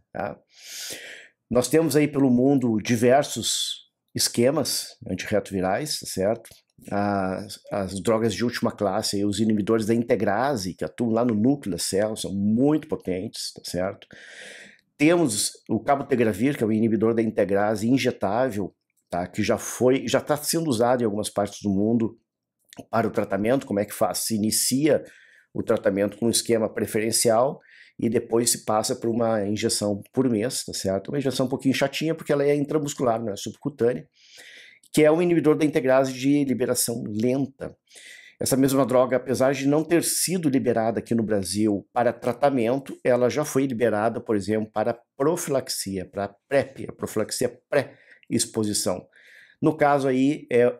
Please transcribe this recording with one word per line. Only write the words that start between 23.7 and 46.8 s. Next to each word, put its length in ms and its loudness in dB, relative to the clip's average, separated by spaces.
é 60 0
que 100 -14
faz? 240 0
Se 160 -4
inicia 680 0
o 120 -8
tratamento 540 0
com 100 0
um 20 4
esquema 420 0
preferencial 880 0
e 120 -2
depois 420 0
se 120 -4
passa 320 0
por 140 -4
uma 340 0
injeção 600 -2
por 160 2
mês, 360 -2
tá 80 -10
certo? 340 -2
Uma 100 -6
injeção 300 -2
um 20 -4
pouquinho 240 0
chatinha, 400 -2
porque 180 -6
ela 140 2
é 80 4
intramuscular, 640 -2
não 140 -6
é 20 -8
subcutânea, 720 -4
que 100 6
é 80 8
um 80 4
inibidor 380 4
da 80 2
integrase 480 2
de 320 2
liberação 640 -2
lenta. 680 -2
Essa 180 0
mesma 300 4
droga, 300 4
apesar 360 0
de 140 -2
não 160 2
ter 200 2
sido 460 -2
liberada 480 0
aqui 160 -4
no 80 2
Brasil 720 0
para 180 2
tratamento, 920 -2
ela 260 4
já 160 -2
foi 220 0
liberada, 520 0
por 160 -2
exemplo, 380 -2
para 260 -2
profilaxia, 920 -2
para 280 -8
prep, 400 -2